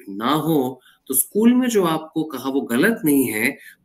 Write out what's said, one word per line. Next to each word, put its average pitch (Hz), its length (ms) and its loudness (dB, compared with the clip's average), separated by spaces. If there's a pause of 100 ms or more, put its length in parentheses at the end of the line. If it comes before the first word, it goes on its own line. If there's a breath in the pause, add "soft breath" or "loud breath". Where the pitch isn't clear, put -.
ना 104 220 -4
हो। 147 500 0 (260 soft breath)
तो 131 80 -4
school 233 400 2
में 254 140 0
जो 202 160 2
आपको 156 400 -2
कहा, 135 240 -8
वो 135 120 -2
गलत 143 440 0
नहीं 139 200 4
है, 110 340 -2 (260 loud breath)